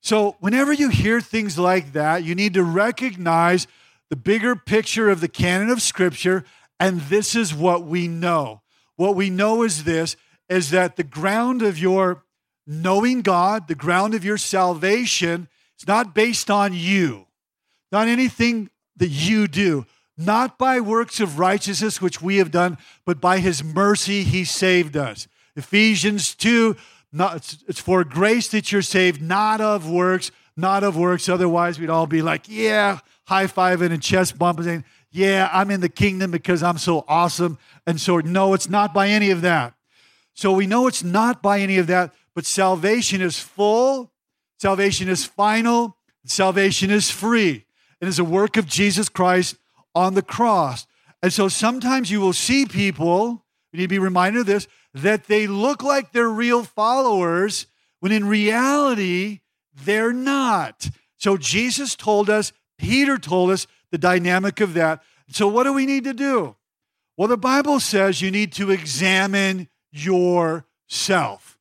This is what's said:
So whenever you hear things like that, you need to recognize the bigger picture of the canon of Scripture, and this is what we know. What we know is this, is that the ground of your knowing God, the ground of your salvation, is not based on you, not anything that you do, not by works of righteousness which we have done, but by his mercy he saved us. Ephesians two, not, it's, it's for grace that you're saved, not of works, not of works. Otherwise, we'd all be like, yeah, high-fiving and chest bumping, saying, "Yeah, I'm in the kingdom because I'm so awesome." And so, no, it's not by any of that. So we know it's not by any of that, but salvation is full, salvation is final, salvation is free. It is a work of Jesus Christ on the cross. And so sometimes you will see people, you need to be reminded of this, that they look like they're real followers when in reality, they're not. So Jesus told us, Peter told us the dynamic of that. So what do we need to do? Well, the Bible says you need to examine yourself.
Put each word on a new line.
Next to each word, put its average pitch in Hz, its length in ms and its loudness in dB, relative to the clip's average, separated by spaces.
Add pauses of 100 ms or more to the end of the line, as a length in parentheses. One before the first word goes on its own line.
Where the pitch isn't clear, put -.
So 214 400 0
whenever 262 320 2
you 285 160 2
hear 226 320 2
things 208 360 -6
like 180 360 0
that, 156 300 0
you 165 120 -4
need 196 200 -2
to 190 80 4
recognize 175 1040 0 (420)
the 147 80 -6
bigger 214 380 0
picture 214 540 0
of 185 120 0
the 170 80 -2
canon 185 400 -2
of 240 120 0
Scripture, 180 640 -2 (360)
and 180 240 0
this 202 320 0
is 208 180 -2
what 175 300 0
we 175 240 -4
know. 165 540 -4 (340)
What 196 200 0
we 196 160 0
know 214 320 0
is 156 220 -4
this, 165 320 -2 (320)
is 180 200 0
that 180 280 0
the 170 80 -4
ground 220 580 -2
of 190 160 0
your 185 460 0 (420)
knowing 196 540 0
God, 190 460 0
the 165 80 -4
ground 180 380 0
of 190 120 -4
your 208 120 -2
salvation, 180 1080 0 (320)
is - 80 -14
not 208 260 0
based 220 380 0
on 202 220 2
you, 170 540 -2 (640)
not 214 160 2
anything 233 640 0 (280)
that 180 120 0
you 190 380 0
do, 156 380 0 (320)
not 214 400 0
by 254 240 2
works 226 380 -2
of 160 200 -2
righteousness 196 640 -2
which 185 200 -4
we 190 160 0
have 180 140 2
done, 175 260 0 (280)
but 170 160 -4
by 185 180 2
his 170 240 -2
mercy 196 600 0
he 185 200 0
saved 175 540 0
us. 123 300 -6 (280)
Ephesians 202 800 0
two, 226 400 2 (360)
not, 170 240 -2
it's, - 320 -16
it's 170 120 -8
for 180 240 2
grace 190 460 0
that - 220 -2
you're 202 100 2
saved, 180 400 2
not 214 400 0
of 208 280 -2
works, 180 420 0 (260)
not 190 260 0
of 190 140 0
works. 180 320 0
Otherwise, 175 500 0
we'd 160 100 -6
all 165 180 0
be 160 140 0
like, 160 260 -4
yeah, 214 520 0 (280)
high-fiving 185 640 2
and 160 100 -4
chest 185 360 0
bumping, 170 280 0
saying, 170 200 -6 (260)
"Yeah, 190 420 2
I'm 196 180 2
in 196 100 -2
the 180 80 0
kingdom 190 420 0
because 170 320 -2
I'm 175 140 0
so 165 300 -2
awesome." 165 500 0 (280)
And 165 160 -2
so, 175 160 0
no, 185 360 2
it's - 160 -2
not 202 240 0
by 196 160 2
any 208 200 2
of 180 120 2
that. 160 320 0 (600)
So - 180 0
we 190 140 2
know 233 220 2
it's - 160 -4
not 220 400 0
by 202 160 2
any 190 180 0
of 175 100 2
that, 180 260 0 (200)
but 170 120 -8
salvation 190 760 0
is 175 160 -2
full, 240 720 0 (480)
salvation 190 480 0
is 185 180 -2
final, 226 720 0 (280)
salvation 190 640 0
is 208 220 2
free. 196 540 0 (360)
It 175 60 -6
is 180 100 -4
a 175 60 2
work 190 340 0
of 214 80 0
Jesus 190 420 0
Christ 180 480 0 (380)
on 185 220 0
the 196 80 2
cross. 185 640 0 (340)
And 180 100 2
so 196 160 2
sometimes 247 640 -2
you 208 100 -2
will 190 140 2
see 269 320 0
people, 190 800 -2 (260)
you 160 60 -14
need 180 80 -2
to - 40 -4
be 196 100 0
reminded 190 420 2
of 233 60 0
this, 202 200 0 (260)
that 185 340 -2
they 214 200 2
look 214 360 -2
like 277 280 -2
they're 233 160 2
real 240 360 0
followers 208 1040 0 (320)
when 190 120 -2
in 214 140 0
reality, 208 1160 0 (320)
they're 208 400 -2
not. 254 760 -2 (280)
So 196 200 0
Jesus 220 580 -2
told 208 340 0
us, 214 220 0 (260)
Peter 269 400 0
told 180 340 0
us 190 160 -2 (240)
the 170 60 -4
dynamic 180 600 0
of 196 140 0
that. 160 280 0 (280)
So 202 180 0
what 220 160 2
do 277 100 0
we 269 120 0
need 277 180 -2
to 269 100 -6
do? 233 420 -2 (600)
Well, 202 120 0
the 240 100 2
Bible 269 420 2
says 196 420 0
you 190 100 -2
need 202 220 -2
to 196 180 -2
examine 190 1000 0 (220)
yourself. 170 1700 -2